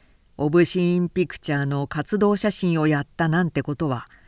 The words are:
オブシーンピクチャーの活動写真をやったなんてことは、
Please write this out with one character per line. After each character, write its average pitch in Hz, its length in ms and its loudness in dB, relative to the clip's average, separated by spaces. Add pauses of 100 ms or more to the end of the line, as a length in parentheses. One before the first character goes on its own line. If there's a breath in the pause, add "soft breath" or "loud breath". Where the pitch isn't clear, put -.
(380)
オ 147 120 -2
ブ 170 160 6
シ 180 140 -2
ー 175 220 2
ン 175 80 -2
ピ 180 160 -2
ク - 140 -10
チ - 140 -4
ャ 143 100 0
ー - 20 -2
の 139 220 -2
活 190 320 -4
動 208 160 4
写 202 160 0
真 175 280 0
を 151 60 2
や 151 160 2
っ 143 60 -12 (100)
た 165 100 2
な 165 160 2
ん 165 60 -2
て 170 140 -2
こ 147 120 -6
と 156 140 -2
は、 120 180 -6 (200 soft breath)